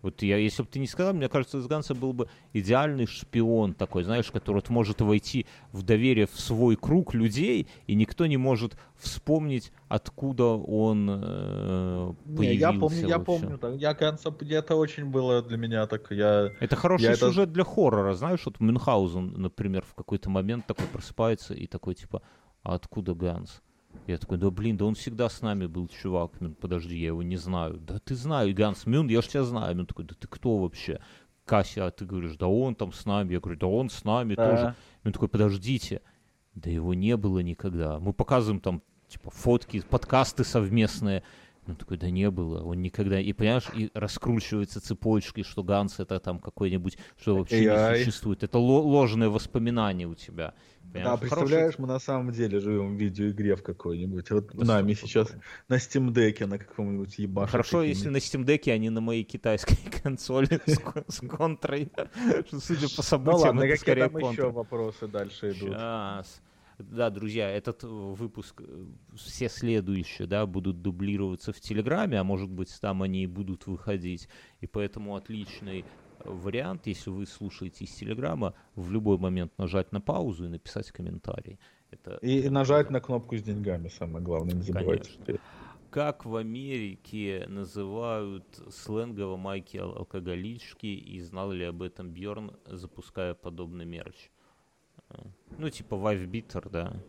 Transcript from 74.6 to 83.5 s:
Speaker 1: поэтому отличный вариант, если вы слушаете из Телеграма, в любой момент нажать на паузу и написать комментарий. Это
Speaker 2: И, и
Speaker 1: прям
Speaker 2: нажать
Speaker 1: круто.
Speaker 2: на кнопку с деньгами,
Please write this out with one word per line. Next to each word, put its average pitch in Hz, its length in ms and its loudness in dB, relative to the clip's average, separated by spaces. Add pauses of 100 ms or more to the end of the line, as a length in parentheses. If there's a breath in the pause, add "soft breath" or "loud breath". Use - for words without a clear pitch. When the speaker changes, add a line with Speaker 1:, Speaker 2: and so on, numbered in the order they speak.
Speaker 1:
поэтому 101 480 -6
отличный 98 720 -10 (400 loud breath)
вариант, 95 600 -6
если 98 240 -6
вы 95 160 -8
слушаете - 580 -10
из - 100 -16
Телеграма, 117 600 -4 (200 soft breath)
в 90 160 -8
любой 104 260 4
момент 90 400 -2
нажать 92 360 -2
на 101 80 -4
паузу 123 440 -4
и - 40 -8
написать - 420 -10
комментарий. 87 680 -10 (320 soft breath)
Это - 300 -16
Speaker 2:
И, 131 180 2
и - 20 2
Speaker 1:
прям 139 140 0
Speaker 2:
нажать 143 320 6
Speaker 1:
круто. 131 60 -4
Speaker 2:
на 127 80 0
кнопку 120 360 -4
с 107 60 -6
деньгами, 101 440 -4